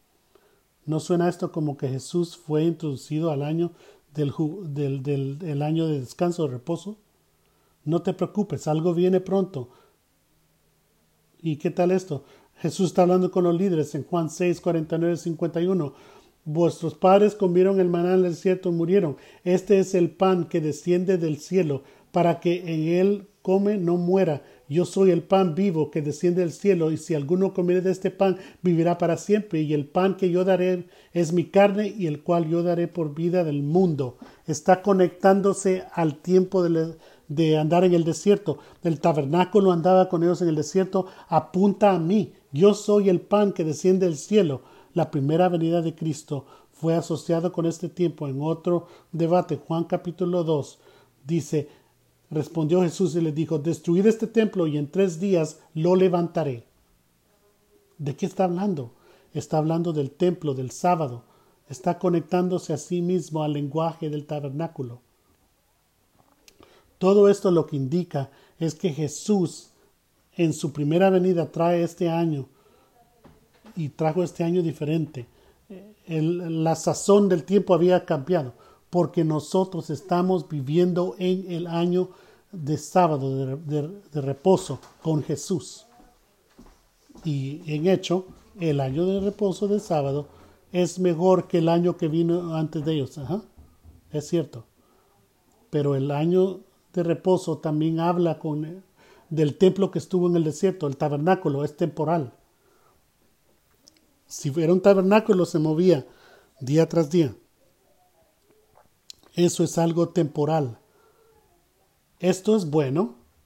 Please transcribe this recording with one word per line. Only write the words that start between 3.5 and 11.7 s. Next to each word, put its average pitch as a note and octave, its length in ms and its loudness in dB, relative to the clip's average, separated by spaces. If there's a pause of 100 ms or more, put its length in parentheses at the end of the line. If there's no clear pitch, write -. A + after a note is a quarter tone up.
del C#3+ 180 -2
ju-, E3+ 340 -6
del, C#3 380 -6
del, C#3 400 -4
el D3 180 -4
año D#3+ 260 -2
de D3 140 -2
descanso, E3+ 420 -4
de D3 60 -2
reposo? E3+ 480 -8 (880)
"No E3 160 0
te F3 120 -2
preocupes, F#3 540 -4
algo D#3+ 260 0
viene F3+ 280 2
pronto". F#3 480 -4 (1700)
¿Y D#3+ 140 -4
qué E3+ 160 -4